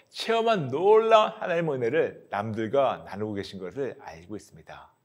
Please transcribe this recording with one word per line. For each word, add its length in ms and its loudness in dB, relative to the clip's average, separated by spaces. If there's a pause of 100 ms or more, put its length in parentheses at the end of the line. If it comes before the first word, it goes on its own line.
(100)
체험한 580 0
놀라운 640 6
하나님의 420 -2
은혜를 560 0
남들과 760 -2
나누고 280 -8
계신 240 -8
것을 420 -8
알고 360 -16
있습니다. 560 -20 (120)